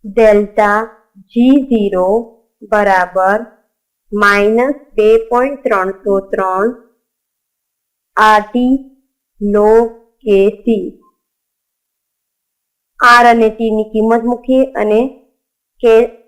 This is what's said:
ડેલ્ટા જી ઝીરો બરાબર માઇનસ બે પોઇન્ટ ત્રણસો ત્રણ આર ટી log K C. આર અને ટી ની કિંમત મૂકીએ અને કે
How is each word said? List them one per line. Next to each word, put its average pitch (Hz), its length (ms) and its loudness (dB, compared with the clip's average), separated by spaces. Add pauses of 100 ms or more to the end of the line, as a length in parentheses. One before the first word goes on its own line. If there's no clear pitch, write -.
ડેલ્ટા 208 720 0 (520)
જી 254 260 2 (120)
ઝીરો 196 400 -2 (640)
બરાબર 190 680 0 (720)
માઇનસ 208 640 0 (200)
બે 214 100 0 (220)
પોઇન્ટ 269 340 -4
ત્રણસો 196 520 -4 (180)
ત્રણ 190 360 -4 (1500)
આર 214 260 2
ટી 247 320 -2 (640)
log 214 460 2 (380)
K - 20 -8 (380)
C. - 20 -4 (2250)
આર 240 260 4
અને 233 240 2
ટી 220 260 -6
ની 214 160 -6
કિંમત 226 380 0
મૂકીએ 262 300 -2 (220)
અને 214 180 0 (800)
કે 226 120 4 (340)